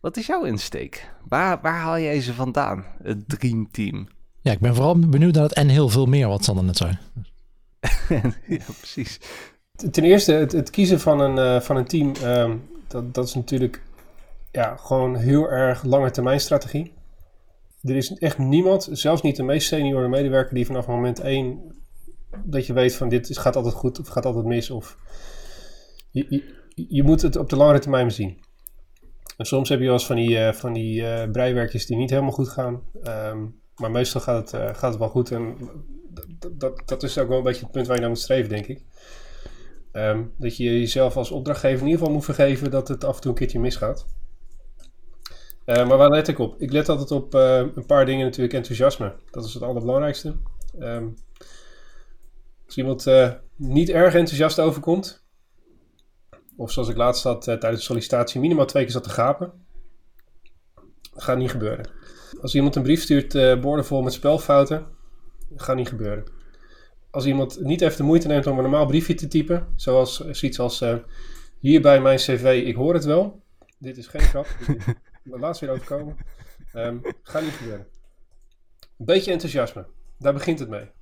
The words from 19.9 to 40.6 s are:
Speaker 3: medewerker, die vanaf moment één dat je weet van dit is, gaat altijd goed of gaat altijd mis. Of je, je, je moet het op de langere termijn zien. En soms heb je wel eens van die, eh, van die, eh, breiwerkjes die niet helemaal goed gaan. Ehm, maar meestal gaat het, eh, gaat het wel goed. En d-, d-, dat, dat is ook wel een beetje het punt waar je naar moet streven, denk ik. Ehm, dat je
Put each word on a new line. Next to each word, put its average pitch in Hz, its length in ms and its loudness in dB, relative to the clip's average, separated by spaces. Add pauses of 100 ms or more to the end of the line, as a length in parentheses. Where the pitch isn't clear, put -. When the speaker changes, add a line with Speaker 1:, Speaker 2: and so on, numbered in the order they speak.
Speaker 3:
medewerker, 131 460 2
die 123 120 0
vanaf 127 200 -4
moment 123 340 -2
één 135 540 -4 (720)
dat 139 220 -2
je 123 60 -6
weet 123 220 4
van - 140 -4
dit 120 220 0
is, - 60 -8
gaat - 200 2
altijd 120 180 0
goed - 260 -4
of - 80 -12
gaat - 180 -4
altijd 117 180 -2
mis. 113 260 -2
Of - 280 -12 (1120)
je, - 180 -4
je, - 600 -8
je 139 140 2
moet 156 200 6
het 147 140 2
op 151 120 -2
de 139 80 0
langere 147 220 8
termijn 131 320 2
zien. 98 340 -8 (920)
En 117 100 -8
soms 135 220 0
heb 139 100 2
je 127 60 0
wel 127 100 4
eens 123 120 0
van 120 100 -2
die, 117 220 2
eh, 110 140 2
van 120 200 -6
die, 113 340 -4
eh, 113 240 -4
breiwerkjes 120 560 -2
die 120 100 -2
niet 123 140 -2
helemaal 135 220 0
goed 131 160 -2
gaan. 123 340 -6 (200)
Ehm, 110 440 -8 (300)
maar 113 140 -6
meestal 120 300 0
gaat 117 300 -2
het, 113 100 -6
eh, 107 140 -4
gaat 127 160 -2
het 110 80 -6
wel 110 100 -2
goed. 123 220 0
En 117 260 -6 (580)
d-, - 260 -16
d-, 160 200 -10
dat, 131 240 -6
dat - 180 -6
is 135 160 -6
ook 127 100 0
wel 127 100 2
een 127 40 0
beetje 123 200 -2
het - 100 -14
punt 127 140 -4
waar 123 80 0
je 120 60 0
naar 120 100 -2
moet 117 100 -4
streven, 127 280 0
denk 104 180 -6
ik. - 180 -14 (1080)
Ehm, 107 320 -2 (140)
dat 120 180 -4
je 123 80 -4